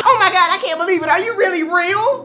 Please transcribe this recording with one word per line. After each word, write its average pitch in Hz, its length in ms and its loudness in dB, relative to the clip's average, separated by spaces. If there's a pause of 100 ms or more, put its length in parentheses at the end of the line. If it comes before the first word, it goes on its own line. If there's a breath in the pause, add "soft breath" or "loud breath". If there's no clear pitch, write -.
Oh 508 140 4
my 392 120 2
God, 359 200 2
I 370 60 0
can't 339 220 -4
believe 349 240 0
it. 320 60 -4
Are 311 100 2
you 466 180 -4
really 370 260 0
real? 381 600 0